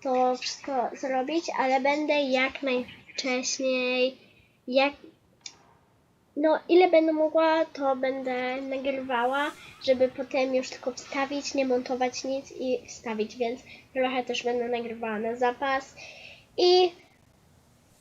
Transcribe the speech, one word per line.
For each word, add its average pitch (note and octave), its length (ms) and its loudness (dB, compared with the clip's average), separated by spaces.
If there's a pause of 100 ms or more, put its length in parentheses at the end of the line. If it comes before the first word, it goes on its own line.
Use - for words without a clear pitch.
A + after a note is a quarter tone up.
to B3+ 340 2
wszystko - 560 -4
zrobić, C4 520 -2 (140)
ale C4 220 2
będę D4 340 2
jak C4+ 480 0
najwcześniej, B3+ 1600 -2 (500)
jak... C4+ 240 4 (1400)
No D4+ 220 2 (100)
ile F4 220 6
będę D#4+ 220 6
mogła, D#4+ 520 4
to C#4 320 -2
będę C4 680 -4
nagrywała, C4+ 880 -2 (340)
żeby B3+ 240 4
potem C4 460 -2
już C4 160 -2
tylko - 220 -8
wstawić, C#4 640 -6
nie C4+ 120 0
montować B3+ 580 -2
nic C4+ 360 -6
i B3+ 260 -2
wstawić, A3 500 -6
więc B3 240 -4 (320)
trochę B3+ 320 0
też A#3+ 200 -4
będę A#3+ 240 -2
nagrywała A#3 500 -4
na A3+ 180 -4
zapas. C4+ 580 0 (640)
I, F4+ 360 6 (1080)